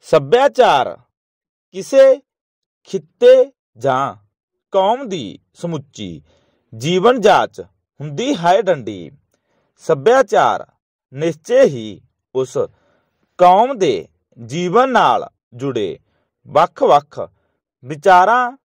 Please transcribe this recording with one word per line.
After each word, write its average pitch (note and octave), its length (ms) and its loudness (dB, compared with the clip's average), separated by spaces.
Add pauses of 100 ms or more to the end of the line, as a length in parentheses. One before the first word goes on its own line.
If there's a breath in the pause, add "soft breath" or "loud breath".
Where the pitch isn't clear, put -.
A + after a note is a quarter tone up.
ਸੱਭਿਆਚਾਰ E3+ 960 0 (720)
ਕਿਸੇ C4+ 480 2 (640)
ਖਿੱਤੇ B3+ 680 2 (260)
ਜਾਂ C3 360 -2 (560)
ਕੌਮ G#3+ 380 -2
ਦੀ C#3 300 -12 (160)
ਸਮੁੱਚੀ A2 680 -12 (540)
ਜੀਵਨ F#3 440 -2
ਜਾਚ D#3 400 0 (400)
ਹੁੰਦੀ D#3 340 -6
ਹੈ F3 280 0
ਡੰਡੀ। A2 480 -6 (680)
ਸੱਭਿਆਚਾਰ D#3+ 880 0 (480)
ਨਿਸ਼ਚੇ E3+ 480 -2
ਹੀ A2+ 380 -4 (340)
ਉਸ C3 240 -6 (800)
ਕੌਮ G#3 400 2
ਦੇ A#2 300 -4 (380)
ਜੀਵਨ F3+ 440 -2
ਨਾਲ D3+ 400 0 (240)
ਜੁੜੇ A#2 440 -6 (480)
ਵੱਖ-ਵੱਖ D3 840 -2 (540)
ਵਿਚਾਰਾਂ F#3+ 720 0 (120)